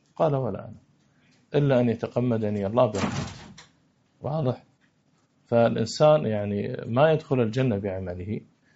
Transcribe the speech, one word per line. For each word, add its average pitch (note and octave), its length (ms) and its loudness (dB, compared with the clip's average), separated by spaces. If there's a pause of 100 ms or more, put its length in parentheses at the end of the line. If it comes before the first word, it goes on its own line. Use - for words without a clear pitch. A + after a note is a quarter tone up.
(160)
قال: D#3 200 0
"ولا A#2 280 -6
أنا، G#2+ 120 -18 (800)
إلا C#3 260 4
أن B2 80 2
يتقمدني A2 800 -2
الله A#2+ 200 2
برحمته". - 680 -6 (640)
واضح؟ C3+ 440 -4 (800)
فالإنسان A#2 800 4
يعني G#2 500 -4 (100)
ما C#3 260 4
يدخل D3 280 0
الجنة A#2 380 0
بعمله، F#2+ 640 -6 (360)